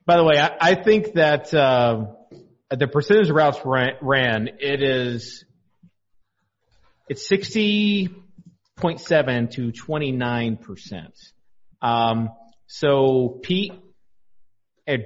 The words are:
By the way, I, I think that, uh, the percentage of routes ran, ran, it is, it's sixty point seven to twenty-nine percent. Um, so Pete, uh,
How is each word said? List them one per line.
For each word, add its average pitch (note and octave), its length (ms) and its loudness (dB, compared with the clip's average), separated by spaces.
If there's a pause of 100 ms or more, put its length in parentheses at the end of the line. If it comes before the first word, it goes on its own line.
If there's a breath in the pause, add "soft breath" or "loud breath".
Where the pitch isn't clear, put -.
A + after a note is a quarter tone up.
By E3+ 120 4
the E3+ 80 4
way, D3+ 120 4
I, D#3 220 2
I F3 160 4
think G#3+ 380 2
that, D3+ 400 2
uh, A#2+ 540 2 (640)
the C3 180 -2
percentage F3 420 2
of D3 60 0
routes D3 300 2
ran, C3 360 0
ran, B2+ 480 0 (100)
it C#3 240 -2
is, B2 640 -4 (1600)
it's - 200 -10
sixty G#3 840 0 (680)
point - 240 -4
seven C3 520 0
to A#2+ 200 -6
twenty-nine A#2+ 840 -4
percent. F#2 580 -18 (640)
Um, A#2 480 0 (380)
so C3+ 720 0
Pete, F3+ 300 -4 (1120)
uh, C#3 200 -2